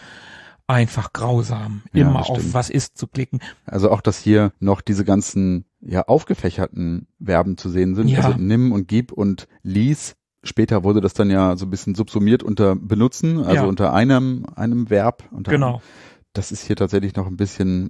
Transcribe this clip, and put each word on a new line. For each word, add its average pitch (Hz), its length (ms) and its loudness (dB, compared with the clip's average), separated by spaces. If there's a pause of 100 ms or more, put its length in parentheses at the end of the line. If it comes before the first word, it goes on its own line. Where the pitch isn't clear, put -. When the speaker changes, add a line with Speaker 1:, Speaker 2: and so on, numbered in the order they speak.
(680)
Speaker 1:
einfach 120 460 0
grausam. 110 680 -4 (100)
Speaker 2:
Ja, 143 140 4
Speaker 1:
Immer 135 120 2
Speaker 2:
das - 100 -4
Speaker 1:
auf 123 100 -2
Speaker 2:
stimmt. 101 160 -4
Speaker 1:
was 123 160 -2
ist - 260 -4
zu - 80 -10
klicken. 131 340 -6 (280)
Speaker 2:
Also 98 240 2
auch, 101 100 2
dass - 160 0
hier 104 420 4
noch 98 220 2
diese 101 240 -2
ganzen, 95 600 0 (140)
ja, 87 280 -2
aufgefächerten 90 1000 -2 (160)
Verben 92 340 0
zu - 120 -8
sehen 92 240 0
sind. 113 140 0
Speaker 1:
Ja. 131 160 2
Speaker 2:
Also - 160 2
nimm 117 320 2
und 101 160 -2
gib 113 240 -2
und 101 360 -4 (140)
lies. 110 540 -2 (280)
Später 107 400 0
wurde 104 180 2
das 98 140 0
dann 101 160 2
ja 95 240 2
so 92 100 -8
ein 92 60 -8
bisschen 98 240 -6
subsumiert 107 480 2
unter 98 320 2
benutzen, 123 640 0
also 95 160 0
Speaker 1:
Ja. - 80 2
Speaker 2:
unter 95 300 0
einem, 127 520 2 (100)
einem 117 360 -2
Verb. 107 400 0
Unter - 200 -10
Speaker 1:
Genau. 135 240 0
Speaker 2:
einem, 120 60 -12 (520)
das - 180 -6
ist 104 160 -10
hier 107 80 -2
tatsächlich 98 400 -2
noch 95 100 -2
ein 92 120 -8
bisschen 95 520 -2